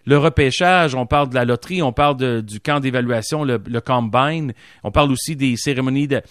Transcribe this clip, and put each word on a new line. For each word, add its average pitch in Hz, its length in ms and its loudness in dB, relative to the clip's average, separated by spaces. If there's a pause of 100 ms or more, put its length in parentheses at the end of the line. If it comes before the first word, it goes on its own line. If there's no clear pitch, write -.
le 139 120 4
repêchage, 156 760 2
on 127 100 -2
parle 143 240 2
de 123 60 -6
la 123 80 2
loterie, 123 380 -2
on 135 100 0
parle 147 240 2
de, 127 240 -2
du 107 220 -10
camp 147 180 0
d'évaluation, 123 640 -2
le, 120 240 0
le 117 140 -4
Combine, 131 720 0 (320)
on 104 60 -4
parle 147 200 4
aussi 151 240 -4
des 131 220 0
cérémonies 131 500 -2
de, 131 240 -2